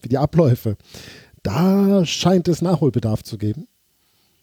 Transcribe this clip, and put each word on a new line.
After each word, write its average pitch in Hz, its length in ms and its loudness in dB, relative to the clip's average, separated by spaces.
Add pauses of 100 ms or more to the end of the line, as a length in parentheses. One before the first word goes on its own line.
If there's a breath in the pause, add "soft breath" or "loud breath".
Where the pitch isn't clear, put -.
wie 117 80 -14
die 123 80 0
Abläufe, 131 600 0 (680 loud breath)
da 190 600 2
scheint 175 440 0
es 170 160 0
Nachholbedarf 127 580 0
zu - 160 -12
geben. 107 300 -6 (760)